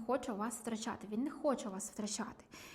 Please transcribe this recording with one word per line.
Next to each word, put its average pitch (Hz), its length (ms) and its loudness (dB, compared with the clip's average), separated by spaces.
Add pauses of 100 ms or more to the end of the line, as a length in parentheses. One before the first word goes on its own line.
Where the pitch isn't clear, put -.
хоче 269 260 4
вас 214 220 2
втрачати. 220 560 -2
Він 214 120 2
не 302 80 2
хоче 262 380 2
вас 190 220 -4
втрачати. - 540 -2 (300)